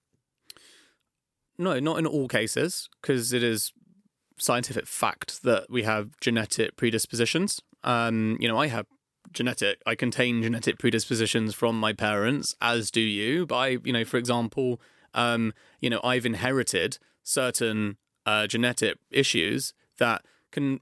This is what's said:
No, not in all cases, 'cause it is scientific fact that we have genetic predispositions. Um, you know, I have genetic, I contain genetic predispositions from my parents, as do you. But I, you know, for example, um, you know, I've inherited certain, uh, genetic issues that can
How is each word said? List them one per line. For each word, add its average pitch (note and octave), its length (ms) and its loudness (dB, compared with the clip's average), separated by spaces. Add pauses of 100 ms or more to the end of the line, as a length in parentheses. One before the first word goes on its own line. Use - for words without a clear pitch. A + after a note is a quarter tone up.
(1600)
No, F3 200 0
not D3+ 200 0
in D#3+ 80 0
all C#3 220 0
cases, B2 600 0 (140)
'cause B2 320 0
it A#2+ 80 4
is A2+ 320 0 (640)
scientific - 480 -2
fact - 560 -4
that A2+ 260 2
we A#2+ 140 -2
have G#2+ 360 -2
genetic A2+ 580 -2
predispositions. A#2+ 840 0 (220)
Um, A2+ 580 0
you A#2 80 0
know, A2+ 80 0
I D3 120 2
have A2+ 180 -4 (460)
genetic, A2 520 -2
I A2+ 100 0
contain A#2+ 480 0
genetic A2+ 360 0
predispositions A2+ 760 0
from A2+ 240 0
my A2 140 0
parents, G#2+ 720 0
as A#2 280 0
do A2+ 120 2
you. A2 420 0
But - 120 -2
I, C3 120 2 (160)
you B2+ 80 -2
know, A2+ 140 0
for - 100 -4
example, A#2+ 640 0 (320)
um, A#2 400 2 (280)
you A#2+ 100 0
know, A2+ 120 0
I've B2 220 0
inherited A#2 760 0 (240)
certain, A2 760 0 (260)
uh, G#2+ 220 2
genetic A2+ 500 0 (140)
issues B2 640 0 (240)
that A#2 260 2 (260)
can C#3 320 -2